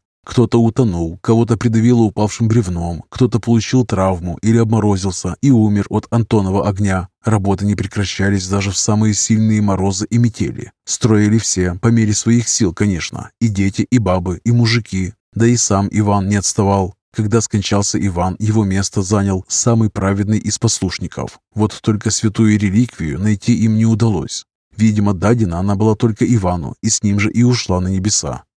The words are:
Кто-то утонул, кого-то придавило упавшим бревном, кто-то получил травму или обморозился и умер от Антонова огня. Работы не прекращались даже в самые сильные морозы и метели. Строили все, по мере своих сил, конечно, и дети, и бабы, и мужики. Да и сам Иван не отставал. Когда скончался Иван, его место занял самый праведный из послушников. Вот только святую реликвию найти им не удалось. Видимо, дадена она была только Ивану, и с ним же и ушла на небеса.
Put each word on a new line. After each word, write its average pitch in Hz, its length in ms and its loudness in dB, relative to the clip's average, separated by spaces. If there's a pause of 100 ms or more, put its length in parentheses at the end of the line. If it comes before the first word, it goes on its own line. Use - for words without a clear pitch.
(240)
Кто-то 117 380 2
утонул, 92 580 0
кого-то 113 360 2
придавило 113 460 2
упавшим 107 440 0
бревном, 87 640 -2
кто-то 117 320 0
получил 117 440 2
травму 92 560 -2
или 113 180 2
обморозился 101 840 0
и 143 100 4
умер 104 380 4
от 107 220 -4
Антонова 104 580 0
огня. 95 400 -2 (160)
Работы 98 400 0
не 101 100 0
прекращались 98 720 -2
даже 98 240 -2
в 95 60 -6
самые 107 380 0
сильные 110 480 2
морозы 98 480 -2
и 120 80 2
метели. - 540 -2 (120)
Строили 107 540 2
все, 90 360 -2
по 101 140 -2
мере 113 260 2
своих 117 340 0
сил, 95 240 0
конечно, 95 580 -4 (100)
и 120 80 2
дети, 98 420 0
и 127 80 2
бабы, 90 460 -2
и 117 80 2
мужики. 113 600 0 (200)
Да 110 120 2
и 120 100 4
сам 101 340 0
Иван 101 380 0
не 104 80 2
отставал. 98 580 0 (200)
Когда 110 280 0
скончался 101 600 -2
Иван, 90 340 -2
его 107 260 0
место 98 380 -2
занял 98 440 -2
самый 113 440 0
праведный 101 480 -2
из - 200 -6
послушников. - 800 -4 (140)
Вот 104 280 -2
только 104 280 -2
святую 107 480 2
реликвию 95 600 -2
найти 107 340 0
им 110 220 2
не 113 80 2
удалось. 110 640 -2 (280)
Видимо, 110 380 2
дадена 95 460 0
она 98 160 0
была 110 200 2
только 113 300 0
Ивану, 90 560 0
и - 80 -4
с - 140 -4
ним 101 180 0
же 101 100 0
и 117 120 0
ушла 117 380 0
на 90 80 -2
небеса. 95 560 -4 (140)